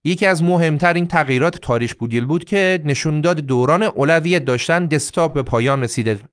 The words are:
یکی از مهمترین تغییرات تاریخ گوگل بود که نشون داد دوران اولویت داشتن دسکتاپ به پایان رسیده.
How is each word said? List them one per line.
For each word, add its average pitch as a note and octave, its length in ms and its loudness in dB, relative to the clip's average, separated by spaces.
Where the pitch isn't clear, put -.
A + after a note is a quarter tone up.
یکی F3+ 220 0
از F3+ 180 2
مهمترین F3 640 2
تغییرات D3+ 500 0
تاریخ A#2 380 -2
گوگل A#2 300 -2
بود D#3+ 180 -2
که F#3 420 0
نشون D3+ 360 -2
داد E3+ 180 0
دوران C#3 440 2
اولویت E3 600 0
داشتن E3 400 0
دسکتاپ D#3 480 -2
به C#3 100 -2
پایان B2+ 400 0
رسیده. A2 360 -2